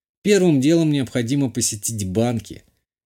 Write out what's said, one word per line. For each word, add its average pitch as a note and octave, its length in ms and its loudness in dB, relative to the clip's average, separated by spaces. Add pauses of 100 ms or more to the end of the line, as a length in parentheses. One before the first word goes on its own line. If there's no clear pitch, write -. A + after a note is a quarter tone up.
(220)
Первым F#3 380 4
делом D#3+ 300 2
необходимо C3 600 -2
посетить G#2+ 580 -6
банки, A2+ 560 -4 (420)